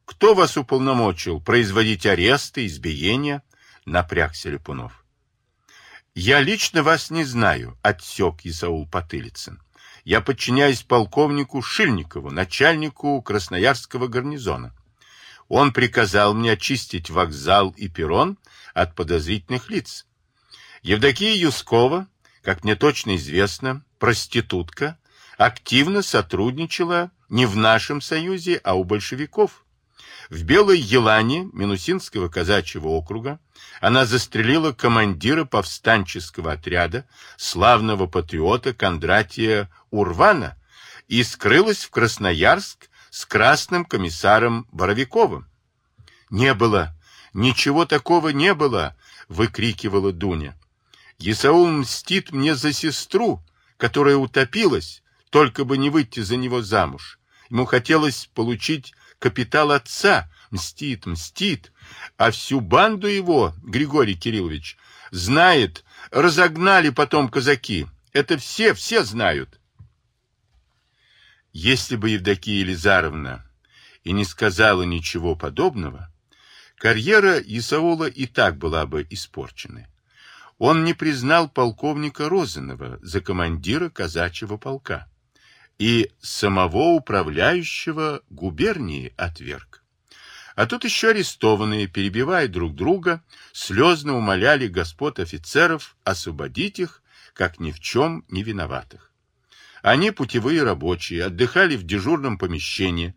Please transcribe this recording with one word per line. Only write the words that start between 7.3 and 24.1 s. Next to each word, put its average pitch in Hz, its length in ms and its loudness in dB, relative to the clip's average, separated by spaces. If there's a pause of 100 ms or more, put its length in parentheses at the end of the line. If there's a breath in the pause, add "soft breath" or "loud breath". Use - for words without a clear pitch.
отсек 95 600 -2
Исаул 82 440 -6
Потылицын. - 720 -10 (420 soft breath)
«Я 202 180 2
подчиняюсь 131 640 0
полковнику 143 800 0
Шильникову, 82 720 -4
начальнику 143 880 0
Красноярского 117 880 -2
гарнизона». 117 680 -8 (720 loud breath)
Он 127 260 2
приказал 104 600 2
мне 117 200 0
очистить 98 560 -6
вокзал 85 600 0
и - 160 -10
перрон 90 500 -2 (360 loud breath)
от 85 220 -2
подозрительных 87 720 -4
лиц. - 360 -10 (760 loud breath)
Евдокия 139 540 2
Юскова, 156 720 2 (360 soft breath)
как 90 200 -4
мне 107 120 2
точно 123 400 0
известно, 98 680 -2 (140)
проститутка, 113 1000 -4 (380 soft breath)